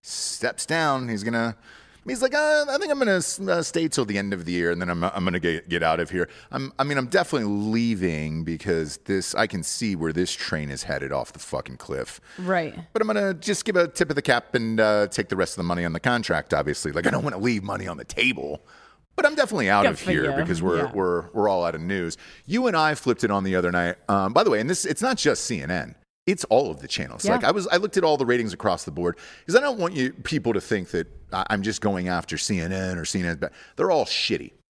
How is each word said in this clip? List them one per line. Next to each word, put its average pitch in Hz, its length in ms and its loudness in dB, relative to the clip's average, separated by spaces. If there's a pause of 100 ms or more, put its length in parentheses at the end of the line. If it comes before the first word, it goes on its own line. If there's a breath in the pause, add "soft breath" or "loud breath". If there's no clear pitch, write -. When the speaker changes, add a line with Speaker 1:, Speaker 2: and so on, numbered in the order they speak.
Speaker 1:
steps - 640 -4
down. 143 420 2
He's 104 160 -4
gonna, 117 320 0 (500 loud breath)
he's 247 160 -4
like, 262 140 2
"Uh, 302 340 4
I 269 80 0
think 330 140 0
I'm 277 80 0
gonna 214 180 4
s-, - 220 -2
uh, 175 240 0
stay 165 240 0
till 139 160 0
the 104 140 -2
end 98 160 -2
of 87 100 -6
the 85 80 -4
year, 87 180 2
and 87 120 0
then 90 80 -2
I'm, 85 120 0
I'm 90 220 0
gonna 90 160 0
get, 80 300 -2
get 85 120 0
out 82 200 4
of 80 80 -2
here." 87 180 0 (240 loud breath)
I'm, 135 260 -8
I 135 60 0
mean, 143 140 0
I'm 127 100 0
definitely 156 420 2
leaving 95 960 0
because 80 600 -2
this, 95 280 -2
I 110 140 2
can 85 160 -4
see 104 320 -2
where 80 160 0
this 87 220 0
train 76 360 -4
is 67 140 -8
headed 69 300 -4
off 67 180 -4
the - 80 -20
fucking 65 380 -8
cliff. - 420 -8 (180 loud breath)
Speaker 2:
Right. 180 380 -2 (160)
Speaker 1:
But 220 100 -2
I'm 214 60 0
gonna 202 260 0
just 180 300 -2
give 190 140 2
a 170 100 6
tip 175 220 0
of 143 80 0
the 143 40 0
cap 120 320 2
and, 113 280 2
uh, 104 260 6
take - 220 -2
the 95 80 0
rest 92 160 0
of - 40 -8
the 92 100 -2
money 87 180 0
on 80 80 0
the 85 80 -4
contract, 110 520 0
obviously. 73 380 -2
Like, 85 160 0
I - 40 4
don't - 120 0
wanna 123 140 -4
leave 107 260 0
money 98 240 -6
on 87 80 -8
the 62 80 -14
table, 76 640 -4 (500 loud breath)
but 381 100 2
I'm 294 100 4
definitely 202 340 2
out 101 140 6
Speaker 2:
Good 85 100 4
Speaker 1:
of 71 60 -8
Speaker 2:
for 92 120 -4
Speaker 1:
here 67 200 2
Speaker 2:
you. 67 40 -2
Speaker 1:
because 85 260 -2
we're, 87 220 2
Speaker 2:
Yeah. 85 100 -4
Speaker 1:
we're, 87 380 0
we're 107 160 2
all 92 160 2
out 82 120 0
of 78 60 -8
news. 87 360 -4 (280 loud breath)
You 240 220 0
and 196 80 2
I 156 200 4
flipped - 280 0
it 95 80 2
on 98 140 2
the 95 100 2
other 87 160 4
night. 87 240 0 (140)
Um, 98 240 2
by 175 100 6
the 214 60 4
way, 107 100 2
and 127 100 -2
this, 180 140 -2
it's 147 180 -2
not 247 140 0
just - 300 0
C 95 160 -4
N 76 100 -6
N. 62 240 -4 (300)
it's 185 200 0
all 113 260 4
of 71 100 -10
the - 60 -12
channels. - 380 -6
Speaker 2:
Yeah. 202 80 2
Speaker 1:
Like, - 100 2
I 147 80 4
was, 190 160 -2
I 175 100 2
looked 196 200 0
at 180 60 4
all 151 140 4
the 135 80 0
ratings 117 280 2
across 90 320 0
the 82 60 -8
board 87 260 -2 (280 loud breath)
'cause 175 100 0
I 254 40 10
don't 277 200 0
want 180 140 0
you, 127 200 0
people 123 400 -2
to 98 80 0
think 95 300 -2
that 82 160 -2 (240)
I, 92 180 -2
I'm 104 140 0
just 107 180 -2
going 92 260 0
after 85 300 -2
C 98 220 -2
N 82 120 -2
N 92 260 -4
or 80 80 -6
C - 140 -2
N 87 60 -2
N. 85 160 -2
But - 100 -4 (240 loud breath)
they're 180 160 2
all 151 140 2
shitty. - 460 -2 (180)